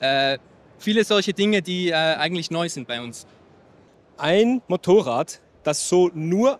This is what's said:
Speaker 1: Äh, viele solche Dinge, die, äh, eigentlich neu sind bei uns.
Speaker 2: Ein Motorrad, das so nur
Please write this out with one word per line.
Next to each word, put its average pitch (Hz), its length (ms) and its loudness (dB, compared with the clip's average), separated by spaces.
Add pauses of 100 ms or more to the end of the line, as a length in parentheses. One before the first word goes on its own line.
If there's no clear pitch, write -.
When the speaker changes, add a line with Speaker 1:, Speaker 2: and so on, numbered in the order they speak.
Speaker 1:
Äh, 135 380 0 (400)
viele 214 260 0
solche 202 280 0
Dinge, 202 300 0
die, 180 280 -4
äh, 165 40 0
eigentlich 160 560 -2
neu 170 180 -2
sind 135 200 -12
bei 120 120 -8
uns. 120 240 -14 (920)
Speaker 2:
Ein 214 500 2
Motorrad, 175 720 0 (220)
das - 260 -4
so 180 240 4
nur 185 480 0